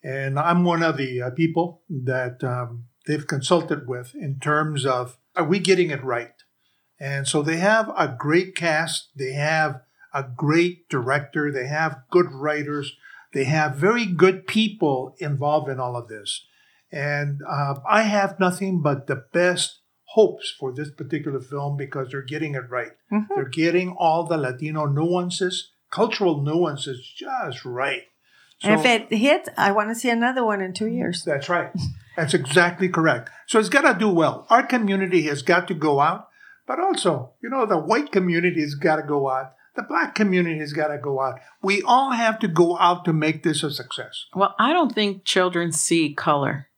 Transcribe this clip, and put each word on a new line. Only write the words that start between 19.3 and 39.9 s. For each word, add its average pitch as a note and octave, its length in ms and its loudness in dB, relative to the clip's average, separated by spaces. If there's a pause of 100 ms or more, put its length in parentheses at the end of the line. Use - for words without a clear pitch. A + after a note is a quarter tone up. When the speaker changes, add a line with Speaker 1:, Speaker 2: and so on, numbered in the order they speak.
Speaker 1:
best F3+ 480 0 (280)
hopes - 520 2
for C3 140 -6
this D3 180 -8
particular C#3 480 -6
film C#3+ 380 -6
because C3+ 340 -8
they're C#3 100 -8
getting D3 340 -6
it B2 140 -8
right. B2 220 -6 (180)
Speaker 2:
Mm-hmm. G#3+ 240 -2
Speaker 1:
They're C3+ 140 -2
getting E3+ 500 0
all E3 300 2
the E3 80 0
Latino D3+ 500 -4
nuances, F3+ 840 -2 (180)
cultural G3 540 0
nuances D3 720 -2
just G#3 480 -8
right. B2+ 380 -4 (600)
Speaker 2:
And G#3 120 4
if A3 120 4
Speaker 1:
So B3 40 6
Speaker 2:
it A3+ 240 0
hits, C#4 340 2 (100)
I G3 140 4
wanna G#3+ 240 0
see A#3+ 140 -2
another B3 340 0
one G#3 160 0
in F#3 140 -4
two G#3+ 140 -4
years. A#3 360 -4
Speaker 1:
That's D3 240 -4
right. F3 240 -2 (460)
That's D#3+ 160 0
exactly F3 560 2
correct. D#3+ 400 0 (180)
So A#3 100 2
it's A3 120 4
gotta C#4 280 4
do G#3+ 120 2
well. D#3+ 400 2
Our B3 180 6
community F#3+ 560 2
has C#3+ 180 -2
got F3 280 2
to G3 40 -2
go D3 280 2
out, F3 260 0 (400)
but C4+ 140 -2
also, F3 500 0 (100)
you A#3 80 -8
know, C4 160 0
the G3 140 2
white A3+ 320 0
community F3 480 0
has D3 160 -4
gotta D#3 280 0
go C#3+ 260 0
out. C3 240 -4 (240)
The A#3+ 60 -6
black D4+ 300 -2